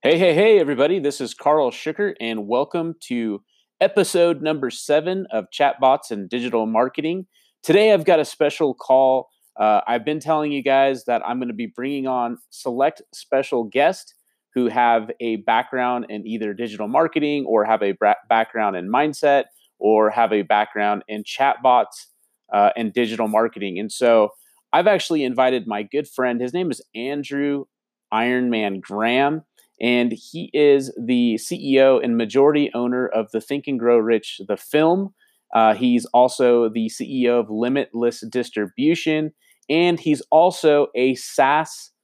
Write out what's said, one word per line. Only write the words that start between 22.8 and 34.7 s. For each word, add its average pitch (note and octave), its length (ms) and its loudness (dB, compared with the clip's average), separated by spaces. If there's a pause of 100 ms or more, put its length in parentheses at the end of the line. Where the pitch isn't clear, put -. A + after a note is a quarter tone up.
digital A2+ 360 -2
marketing. G#2+ 500 -2
And G#2 140 -8
so A#2 380 4 (420)
I've F3 160 2
actually E3+ 340 0
invited B2+ 460 0
my G#2+ 160 -6
good D3 240 -6
friend, B2 320 -4
his B2 120 -6
name F3 200 -4
is - 100 -10 (100)
Andrew C#3+ 760 -6 (440)
Iron B2 400 0
Man G#2 300 -4
Graham, B2+ 640 -2 (360)
and A#2+ 320 0
he - 400 -12
is C#3 500 2
the A#2+ 360 0
C - 200 -8 (160)
E C3+ 60 6
O C3+ 180 6
and A#2+ 180 -2
majority C#3 560 2
owner B2 360 -4
of A2 240 -4
the A2 80 -4
Think C#3 260 -8
and C3+ 140 -6
Grow A#2+ 180 4
Rich, A2+ 480 -2
the G2+ 100 -4
film. E3+ 560 0 (400)